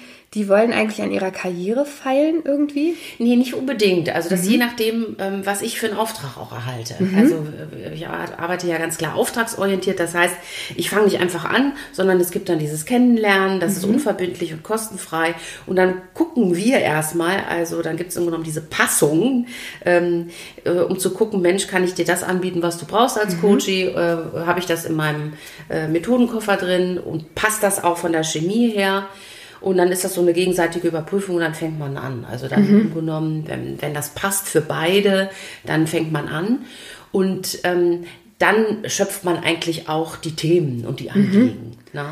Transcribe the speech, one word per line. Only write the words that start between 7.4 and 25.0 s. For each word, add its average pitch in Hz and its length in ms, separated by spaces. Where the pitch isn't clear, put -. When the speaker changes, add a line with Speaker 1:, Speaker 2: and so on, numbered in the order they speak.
Speaker 2:
ich 160 120
ar-, 170 320
arbeite 175 280
ja 165 100
ganz 165 220
klar 151 160
auftragsorientiert. 196 840
Das 170 160
heißt, 180 200
ich - 160
fange 208 140
nicht 196 160
einfach 175 260
an, 277 260
sondern 185 280
es 175 120
gibt 196 180
dann 165 80
dieses 151 260
Kennenlernen, 208 760
das 165 180
ist 190 80
Speaker 1:
Mhm. 208 80
Speaker 2:
unverbindlich 180 580
und 156 100
kostenfrei. 180 720
Und 185 120
dann 185 260
gucken 233 420
wir 208 260
erstmal, 165 580
also 170 320
dann 165 160
gibt's 175 200
im 175 80
Grunde 170 80
genommen 160 120
diese 156 180
Passung, 233 840
ähm, 175 420
äh, 147 80
um 180 260
zu 185 160
gucken, 214 260
Mensch, 180 280
kann 180 160
ich 180 100
dir 170 100
das 180 200
anbieten, 180 380
was 170 160
du - 60
brauchst 233 320
als 202 200
Speaker 1:
Mhm. 165 40
Speaker 2:
Coachie? 196 440
Äh, 170 320
habe 175 140
ich 180 80
das 165 180
in 160 120
meinem, 151 380